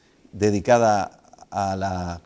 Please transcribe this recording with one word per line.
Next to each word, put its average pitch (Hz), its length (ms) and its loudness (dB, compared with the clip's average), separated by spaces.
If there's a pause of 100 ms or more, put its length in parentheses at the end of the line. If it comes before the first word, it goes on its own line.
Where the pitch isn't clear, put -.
(300)
dedicada 104 920 2 (300)
a 98 240 -4
la 90 520 -6